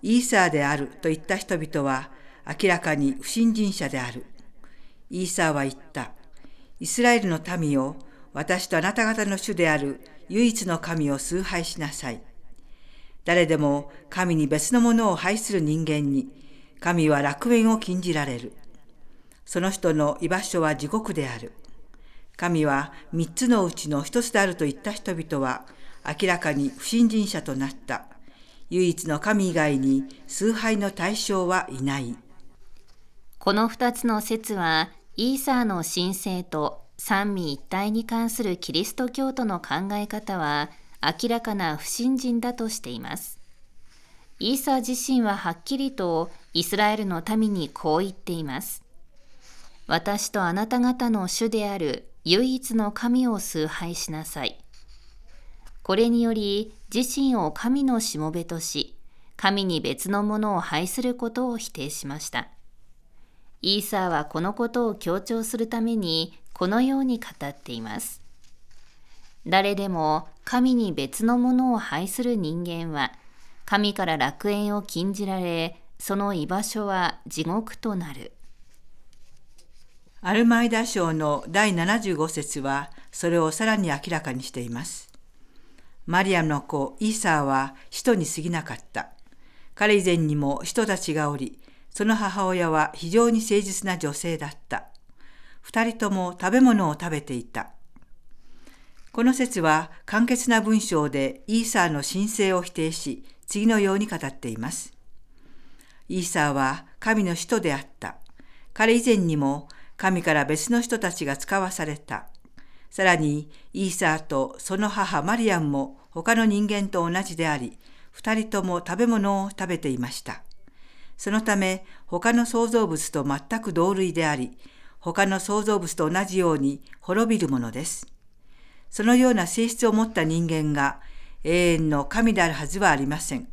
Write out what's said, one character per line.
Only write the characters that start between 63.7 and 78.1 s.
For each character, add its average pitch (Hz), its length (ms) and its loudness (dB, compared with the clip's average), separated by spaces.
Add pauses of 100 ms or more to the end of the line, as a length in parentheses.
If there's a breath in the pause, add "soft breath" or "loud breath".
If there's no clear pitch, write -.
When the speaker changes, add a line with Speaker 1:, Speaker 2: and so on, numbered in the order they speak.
Speaker 2:
ー 196 40 -2
サ 190 260 -2
ー - 0 -
は 151 160 0
こ 156 160 -6
の 190 140 -2
こ 233 140 -2
と 233 180 0
を 214 80 -2
強 185 260 -2
調 226 220 -4
す 220 160 -4
る 226 80 0
た 226 140 -4
め 233 160 0
に、 160 420 -2 (140 soft breath)
こ 180 160 -2
の 220 140 4
よ 269 160 2
う 269 60 0
に 247 140 0
語 - 80 -10 (200)
っ 143 60 -6
て - 200 -14
い 113 80 -8
ま 107 180 -8
す。 - 240 -10 (1200 soft breath)
「誰 196 280 4
で 196 140 -4
も 160 400 0 (160)
神 254 320 4
に 214 160 2
別 139 320 -4
の 240 120 4
も 247 160 4
の 254 220 4
を 220 40 0
拝 175 280 -4
す 220 160 -4
る 240 140 2
人 170 280 -2
間 170 280 -4
は、 139 200 -2 (520 soft breath)
神 208 280 2
か 196 120 -2
ら 165 120 0
楽 143 340 0
園 208 260 0
を 202 60 -2
禁 190 300 -4
じ 196 140 -4
ら 190 140 -2
れ、 170 420 -2 (160)
そ - 160 -4
の 202 180 0
居 156 140 -2
場 185 160 0
所 208 240 -4
は 185 400 0
地 - 160 -6
獄 196 340 -4
と 214 200 -4
な 170 160 -6